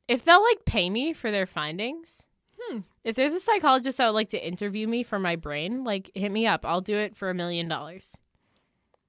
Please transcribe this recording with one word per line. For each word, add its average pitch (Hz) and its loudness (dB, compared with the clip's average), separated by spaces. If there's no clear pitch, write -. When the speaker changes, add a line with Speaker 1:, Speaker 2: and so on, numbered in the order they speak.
Speaker 1:
If 240 0
they'll, 349 10
like, 453 4
pay 180 0
me 254 -2
for 247 -6
their 202 0
findings. 202 -8
Speaker 2:
Hmm. 427 -8
Speaker 1:
If 226 -4
there's 294 2
a 370 -2
psychologist 269 2
that 247 4
would 220 2
like 214 0
to - -6
interview 202 -6
me 240 -2
for 214 -6
my 175 -2
brain, 165 -6
like, 202 -4
hit 196 -4
me 220 0
up. 180 0
I'll 170 -2
do 208 -4
it 208 -4
for 196 -6
a 185 -4
million 175 -4
dollars. 160 -10